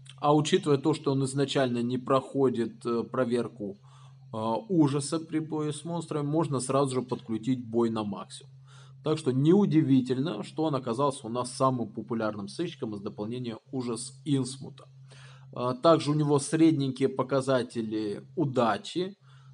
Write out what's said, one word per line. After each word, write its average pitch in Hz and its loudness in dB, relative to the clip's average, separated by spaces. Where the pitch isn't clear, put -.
а 147 4
учитывая 151 4
то, 151 2
что 151 0
он 135 0
изначально 131 0
не 123 -2
проходит, 127 0
э, 117 0
проверку, 113 -2
э, 113 -8
ужаса 147 2
при 160 -6
бою 156 -4
с 147 -14
монстрами, 156 -4
можно 143 0
сразу 135 0
же 127 0
подкрутить 120 -4
бой 113 2
на 110 -2
максимум. - -10
Так 151 0
что 131 0
неудивительно, 143 4
что - -6
он 156 0
оказался 127 -2
у 110 -8
нас 123 -4
самым 127 0
популярным 107 -4
сыщиком 117 -6
из 101 -10
дополнения 110 -8
Ужас 120 -6
Инсмута. - -4
А, 123 -2
также 156 4
у - 0
него 147 2
средненькие 139 2
показатели 120 -2
удачи, 127 0